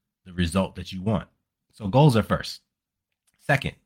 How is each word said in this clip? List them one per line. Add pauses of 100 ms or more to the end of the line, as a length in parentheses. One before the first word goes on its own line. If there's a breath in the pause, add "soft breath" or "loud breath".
(240)
the
result
that
you
want. (460)
So
goals
are
first. (800)
Second, (100)